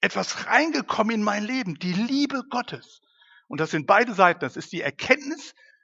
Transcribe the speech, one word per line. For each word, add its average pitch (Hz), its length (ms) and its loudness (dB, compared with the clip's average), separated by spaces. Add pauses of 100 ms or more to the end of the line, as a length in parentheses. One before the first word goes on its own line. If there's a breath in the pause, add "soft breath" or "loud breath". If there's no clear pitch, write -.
etwas - 460 -2
reingekommen 233 680 2
in 208 80 0
mein 208 220 -2
Leben, 226 300 -4
die 180 180 -4
Liebe 269 560 0
Gottes. - 500 -8 (480 soft breath)
Und 147 140 -4
das 160 100 -2
sind 156 160 -2
beide 226 260 6
Seiten. 175 280 4
Das 131 160 -6
ist - 160 -12
die 175 80 -6
Erkenntnis, - 760 -2 (280 soft breath)